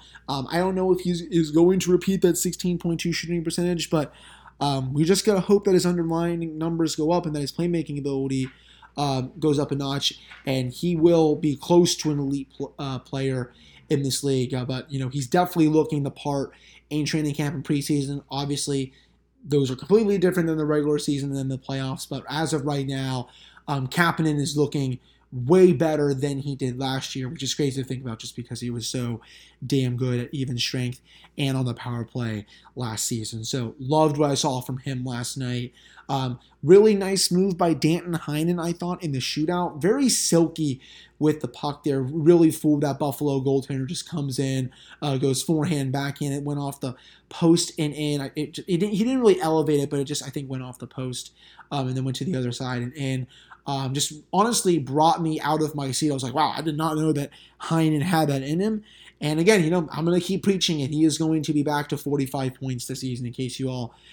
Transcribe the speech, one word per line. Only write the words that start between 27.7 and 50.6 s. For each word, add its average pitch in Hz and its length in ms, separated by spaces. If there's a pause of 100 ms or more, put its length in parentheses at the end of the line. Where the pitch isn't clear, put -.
to 127 60
think 127 160
about 113 160
just - 160
because 117 240
he 120 100
was 120 160
so 120 360 (440)
damn 127 300
good 123 240
at 123 140
even 131 240
strength 123 420 (380)
and 139 180
on 131 100
the 127 80
power 117 300
play 110 420 (300)
last 113 300
season. 110 400
So 120 340
loved 147 380
what 147 120
I 139 40
saw 135 260
from 127 200
him 127 260
last 123 320
night. 123 340 (380)
Um, 131 300 (220)
really 202 340
nice 196 360
move 180 260
by 175 160
Danton 160 420
Heinen, 160 460
I 170 120
thought, 175 280
in 156 120
the 131 60
shootout. 156 640
Very 247 280
silky 160 720 (360)
with 151 220
the - 80
puck - 380
there. 135 160
Really 160 500
fooled 151 300
that 139 180
Buffalo 143 400
goaltender. 135 480
Just - 220
comes 143 280
in, 135 340 (300)
uh, 143 160
goes 131 240
forehand, 147 520
backhand. 143 400
It 143 100
went 143 160
off 143 220
the 127 140 (340)
post 170 500
and 151 140
in. 147 260
I, 135 160
it, 151 240
it 170 200
didn't, 208 160
he 202 100
didn't 262 160
really 214 180
elevate 156 400
it, 139 100
but 143 120
it 139 40
just, 139 220
I - 20
think, 135 200
went 131 140